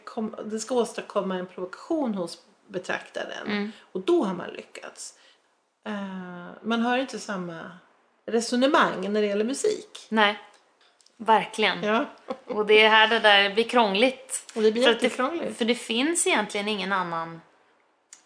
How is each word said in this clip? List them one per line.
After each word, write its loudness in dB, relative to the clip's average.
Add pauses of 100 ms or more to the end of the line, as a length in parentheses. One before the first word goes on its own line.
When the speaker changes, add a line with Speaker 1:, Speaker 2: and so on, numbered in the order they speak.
Speaker 1:
kom-, -8
den -6
ska -6
åstadkomma -2
en -6
provokation -4
hos -6 (280)
betraktaren. -8
Speaker 2:
Mm. -4 (200)
Speaker 1:
Och -6
då 2
har -2
man -10
lyckats. -16 (720)
Eh, -10 (160)
man -2
hör 0
inte -4
samma -8 (560)
resonemang 0
när 0
det 2
gäller 0
musik. -4
Speaker 2:
Nej, 2 (800)
verkligen. 2
Speaker 1:
Ja. 2 (420)
Speaker 2:
Och -2
det 8
är 8
här 8
det 2
där 6
blir 2
krångligt. 0
Speaker 1:
Och -2
det 6
blir 0
Speaker 2:
För 6
att 2
det -4
Speaker 1:
jättekrångligt. -4
Speaker 2:
för -2
det 2
finns -2
egentligen -2
ingen -4
annan -4 (840)